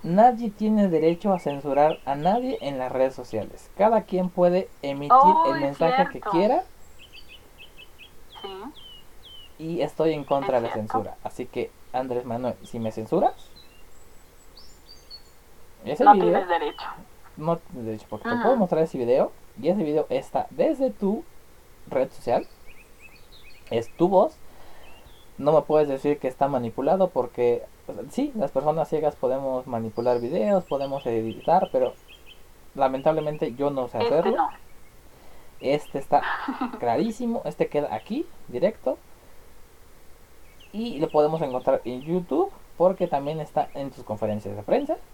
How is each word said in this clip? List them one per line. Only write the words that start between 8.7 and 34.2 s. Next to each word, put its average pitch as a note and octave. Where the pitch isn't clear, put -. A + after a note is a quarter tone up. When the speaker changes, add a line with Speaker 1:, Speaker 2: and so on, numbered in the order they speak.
Speaker 1:
y D#3+
estoy D#3
en D3
contra C#3
Speaker 2:
Es A#2
Speaker 1:
de A#2
la -
Speaker 2:
cierto. A2
Speaker 1:
censura. G2
Así -
que, -
Andrés B2+
Manuel, A#2+
si -
me A2
censuras, F#3
ese D#3
Speaker 2:
No B3
Speaker 1:
video F3
Speaker 2:
tienes F#3+
derecho. E3
Speaker 1:
no E3
tienes B2+
derecho, A2
porque A2
te A#3+
Speaker 2:
Ujú. -
Speaker 1:
puedo B3+
mostrar E3
ese D#3+
video, B2+
y D3
ese G3+
video D3+
está -
desde C4
tu G#3+
red C3
social, -
es A#2
tu F3
voz, G3
no C#3
me D3+
puedes D3+
decir C#3+
que -
está C3+
manipulado, C#3+
porque, A#2+
o -
sea, -
sí, C#4+
las E3
personas D3+
ciegas D3+
podemos C3
manipular A#2
videos, F#3+
podemos C#3
editar, A#2
pero -
lamentablemente D3+
yo C#3+
no C3
sé A#2+
Speaker 2:
Este A#2
Speaker 1:
hacerlo. F3